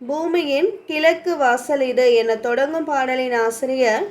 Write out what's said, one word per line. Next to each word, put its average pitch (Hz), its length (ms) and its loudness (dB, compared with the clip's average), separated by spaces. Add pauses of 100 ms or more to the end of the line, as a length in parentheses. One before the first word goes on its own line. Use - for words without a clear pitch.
பூமியின் 330 760 0
கிழக்கு 330 520 0
வாசல் 262 440 0
இது" 247 320 4
என 226 220 2
தொடங்கும் 269 500 -2
பாடலின் 262 480 -2
ஆசிரியர் 233 760 0